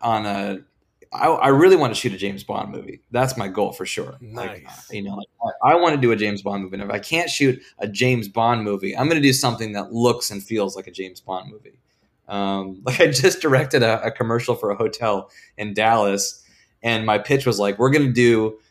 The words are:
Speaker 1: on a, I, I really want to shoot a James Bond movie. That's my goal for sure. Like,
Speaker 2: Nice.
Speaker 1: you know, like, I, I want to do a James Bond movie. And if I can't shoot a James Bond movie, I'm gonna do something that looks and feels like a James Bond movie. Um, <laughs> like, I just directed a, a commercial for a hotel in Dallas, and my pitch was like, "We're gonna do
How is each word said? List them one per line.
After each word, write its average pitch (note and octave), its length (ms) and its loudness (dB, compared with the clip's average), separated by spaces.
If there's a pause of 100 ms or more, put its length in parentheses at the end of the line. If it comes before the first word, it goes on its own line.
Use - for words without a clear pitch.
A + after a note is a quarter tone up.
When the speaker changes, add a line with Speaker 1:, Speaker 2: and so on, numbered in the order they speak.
Speaker 1:
on A2 240 0
a, G2 340 -4 (520)
I, - 160 0
I D#3 220 2
really E3 260 8
want C#3 180 2
to G2+ 60 -4
shoot A#2+ 120 -2
a F#2+ 60 -10
James G2 260 -6
Bond G2+ 280 -8
movie. - 300 -14 (100)
That's B2+ 260 0
my G2+ 100 -6
goal F#2+ 240 -2
for - 140 -10
sure. D2+ 340 -10
Like, A2 440 -14
Speaker 2:
Nice. - 280 -20
Speaker 1:
you G#2 120 -8
know, G2 120 -10
like, G2+ 120 -14 (360)
I, C#3 100 6
I - 20 6
want E3+ 180 4
to C#3 80 0
do A#2+ 100 4
a A2+ 40 4
James G2+ 260 -2
Bond G2+ 220 -6
movie. F#2 140 -12
And G#2 60 -10
if G2+ 60 -10
I G#2 80 -6
can't E3 320 -4
shoot C3 320 0 (160)
a G#2 100 -6
James A#2 400 -2
Bond A#2 360 0
movie, G2 340 -6
I'm C3 100 -2
gonna D#3+ 140 0
do C#3 120 4
something A2+ 400 -2
that G2+ 200 -8
looks A#2 380 0
and G2+ 100 -12
feels G2+ 340 -4
like F#2+ 120 -14
a F#2 40 -20
James F#2 300 -14
Bond F#2+ 300 -12
movie. - 260 -20 (500)
Um, G2 540 -6
<laughs> - 40 -20
like, B2+ 140 -2
I D#3+ 120 6
just C#3+ 300 2
directed C3 420 2
a, A2 220 0
a A2+ 40 -2
commercial A#2 460 -2
for G#2+ 160 -4
a G2+ 40 -2
hotel G#2+ 540 0 (260)
in G#2 200 -8
Dallas, G#2+ 640 2 (460)
and A2+ 200 0
my G#2+ 120 4
pitch C3+ 280 0
was G#2+ 140 2
like, G2+ 200 0
"We're B2+ 120 4
gonna C#3+ 200 4
do A2+ 480 4 (120)